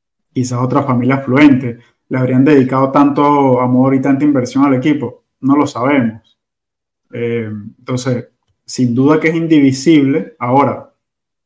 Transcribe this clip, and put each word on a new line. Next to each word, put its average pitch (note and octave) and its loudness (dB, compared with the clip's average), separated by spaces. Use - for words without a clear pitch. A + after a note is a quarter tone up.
Quizás B2 -4
otra B2+ 0
familia B2+ 0
afluente. C3+ 2
¿Le C3 -4
habrían B2+ 2
dedicado C3+ 2
tanto C#3+ 2
amor B2+ 2
y C3 0
tanta C#3 0
inversión C3+ 0
al C#3 2
equipo? B2+ -4
No C#3 0
lo C#3+ 0
sabemos. A#2+ -4
Eh, A#2 -6
entonces, B2+ -6
sin A#2+ -2
duda C#3+ 2
que D#3+ -2
es E3 -2
indivisible. D3+ 2
Ahora, B2 -2